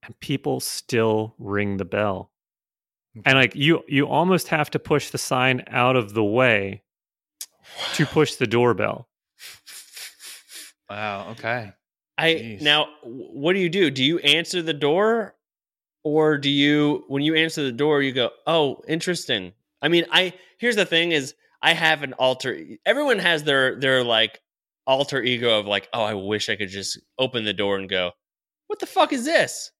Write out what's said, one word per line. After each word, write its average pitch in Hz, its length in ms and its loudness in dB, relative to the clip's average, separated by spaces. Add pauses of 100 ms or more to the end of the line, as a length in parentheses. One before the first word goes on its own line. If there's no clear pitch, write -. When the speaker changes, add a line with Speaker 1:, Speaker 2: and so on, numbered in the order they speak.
Speaker 1:
And - 160 -20
people 135 420 -4
still 110 760 -2
ring 101 380 -2
the 95 80 -4
bell. 101 480 -2 (840)
Speaker 2:
Okay. 110 120 0
Speaker 1:
And, 135 100 6
like, 123 160 4
you, 147 320 2
you 139 220 2
almost 170 400 2
have 151 220 0
to 151 80 -4
push - 320 0
the 135 80 -8
sign 127 500 0
out 123 280 2
of 107 180 -2
the 110 100 2
way 104 580 2 (1120)
to 151 120 2
push - 300 2
the 127 100 0
doorbell. 107 600 2 (1800)
Speaker 2:
Wow. 101 440 -6
Okay. 113 400 -6 (440)
Speaker 3:
I 160 180 0
Speaker 2:
Jeez. 113 280 -8
Speaker 3:
now, 151 240 4 (160)
w-, 120 280 -14
what 151 220 0
do 196 80 2
you 180 80 0
do? 170 220 2
Do 131 120 -2
you 156 180 2
answer 165 420 2
the 160 120 -4
door, 190 600 0 (680)
or 156 360 2
do 139 100 -2
you, 147 600 2
when 139 140 -2
you 156 120 0
answer 160 280 0
the 135 100 -2
door, 143 300 2
you 135 100 -2
go, 123 180 -2 (160)
"Oh, 151 420 0
interesting"? 139 640 -4 (300)
I 143 60 0
mean, 170 220 2
I, 180 220 2 (260)
here's 233 180 0
the 190 100 2
thing 170 260 0
is, 135 220 -2 (280)
I 160 120 2
have 160 280 0
an 135 120 -10
alter, 127 440 0 (280)
everyone 233 320 2
has 170 260 0
their, 131 340 2
their, 131 240 2
like, 110 380 0 (460)
alter 135 360 0
ego 117 380 2
of, 101 60 -6
like, 101 260 -2
"Oh, 117 100 -2
I 107 120 -2
wish 98 340 -4
I 107 80 -2
could 98 140 -8
just 98 280 -10 (200)
open 127 260 -2
the 104 80 -2
door 101 260 -2
and 98 100 -8
go, 90 240 -2 (540)
'What 415 140 -8
the 370 60 -8
fuck 320 260 0
is 247 120 -4
this? 294 560 -2